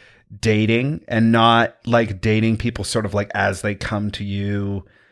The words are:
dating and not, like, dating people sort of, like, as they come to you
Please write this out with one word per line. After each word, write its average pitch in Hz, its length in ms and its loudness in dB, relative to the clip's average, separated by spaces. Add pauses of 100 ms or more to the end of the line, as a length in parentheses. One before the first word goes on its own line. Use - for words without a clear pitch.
(400)
dating 117 680 0
and 113 240 4
not, 117 520 4
like, 113 360 0
dating 110 380 0
people 117 260 -4
sort 107 220 -4
of, 95 60 -6
like, 101 220 -2
as 98 280 -2
they 104 120 -2
come 104 380 -6
to 101 120 -8
you 101 600 -4 (280)